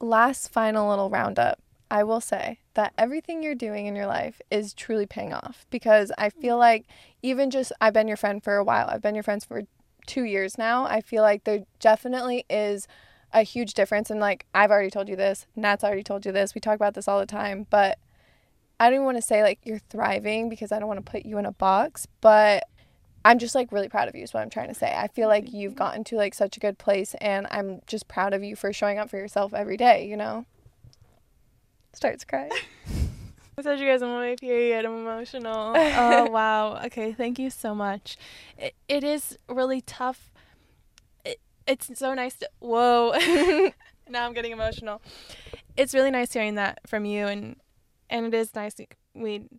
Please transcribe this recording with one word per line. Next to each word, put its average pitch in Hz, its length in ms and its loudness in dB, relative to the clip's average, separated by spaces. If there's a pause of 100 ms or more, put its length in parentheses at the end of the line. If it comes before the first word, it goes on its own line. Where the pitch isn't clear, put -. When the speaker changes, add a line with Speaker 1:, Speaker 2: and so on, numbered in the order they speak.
Speaker 1:
last 233 500 2
final 220 400 0
little 196 180 0
roundup, 202 520 0 (300)
I 208 140 2
will 226 160 -2
say - 380 -6 (160)
that 214 240 0
everything 311 440 -2
you're 302 120 -4
doing 208 320 -6
in 202 100 -6
your 202 100 -6
life - 340 -4 (100)
is 208 240 -4
truly 214 320 -4
paying 202 260 -10
off, - 380 -12
because 214 480 4
I 208 120 -2
feel 240 260 -2
Speaker 2:
Mm. 240 40 0
Speaker 1:
like 233 260 6 (360)
even 262 280 0
just, 262 300 -4
I've 220 120 6
been 220 160 4
your 208 80 -2
friend 202 260 -4
for 202 140 0
a 202 80 2
while. 233 260 2
I've 214 120 -4
been 208 120 -2
your 214 100 -6
friends 208 200 -4
for 226 180 -10 (440)
two 254 180 -6
years 196 340 -4
now. 240 260 0
I 220 160 0
feel 220 220 0
like 208 220 4
there 208 160 0 (180)
definitely 247 720 2
is 208 380 -2 (440)
a 226 100 6
huge 220 320 -4
difference. 214 360 0
And, 214 80 -4
like, 202 340 0
I've 202 200 6
already 202 180 4
told 202 180 -6
you 196 60 -6
this, 196 400 -2
Nat's 208 300 0
already 202 180 0
told 202 240 -6
you 190 60 -2
this. 196 240 0
We 214 40 -8
talk 214 140 0
about 208 200 0
this 202 120 -8
all 196 140 2
the 196 60 -4
time, 208 440 -8
but 202 280 4 (840)
I 233 60 8
don't 254 80 6
even 269 100 2
wanna 247 180 -2
say, 214 220 2
like, 202 180 2
you're 220 160 -10 (120)
thriving, 214 580 -2
because 220 240 -8
I 214 80 -2
don't 214 80 -6
wanna 196 140 -8
put - 240 -10
you 214 120 -6
in 208 80 -4
a 202 60 -6
box, 196 540 0 (140)
but 214 440 8 (580)
I'm 240 160 10
just, 233 160 -4
like, 254 160 0
really 202 200 -2
proud - 180 -2
of - 80 -12
you - 60 -12
is - 100 -14
what 226 80 -4
I'm 214 80 -6
trying - 200 -8
to 220 60 -12
say. - 220 -2
I 202 120 -4
feel 220 200 -2
like 208 160 4
Speaker 2:
Thank - 100 -14
Speaker 1:
you've 202 180 -8
Speaker 2:
you. - 40 -16
Speaker 1:
gotten - 280 -4
to, 233 120 -6
like, 202 160 0
such - 240 -2
a - 40 -20
good 202 180 -4
place, 202 420 0
and 196 300 -2
I'm 196 360 -6
just - 220 -10
proud 196 240 -2
of 196 100 -2
you 208 140 -10
for 202 160 -4
showing 202 260 -2
up 208 120 -8
for 196 80 -10
yourself 202 340 -8
every 208 240 -6
day, 240 300 4
you 208 100 -8
know? 220 300 -8 (1500)
Starts - 320 -4
crying. 269 260 -8 (360)
<laughs> - 720 -8
Speaker 2:
I 285 40 -12
told 285 160 -2
you 277 80 -2
guys 254 140 4
I'm 247 100 -4
on 240 160 -4
my 247 100 -4
period. 240 500 0
I'm 226 60 -6 (140)
emotional. 226 680 -6
Speaker 1:
<laughs> - 20 4
Speaker 2:
Oh, 240 540 4
wow. 214 560 0
Okay, 226 260 -6
thank 247 260 -6
you 262 120 -6
so 214 240 -8
much. 202 420 -8 (400)
It, - 180 -10 (140)
it 277 160 -2
is 294 320 -4 (120)
really 254 340 -2
tough. - 480 -10 (920)
It, - 160 -12 (260)
it's 262 320 -4
so 262 160 -4
nice 254 220 -6
to, - 120 -16 (120)
whoa. 240 580 2
<laughs> 349 520 4 (380)
Now 240 180 -6
I'm 240 60 -8
getting 233 200 -6
emotional. 220 500 -6 (720)
It's 269 180 2
really 269 160 4
nice 247 220 -2
hearing 214 240 -2
that 202 300 -2
from 214 180 -4
you, 208 220 -4
and, 208 300 -8 (520)
and 226 180 -4
it 226 80 -2
is 226 220 -2
nice 208 180 -8
that - 200 -20 (200)
we 214 280 -8 (160)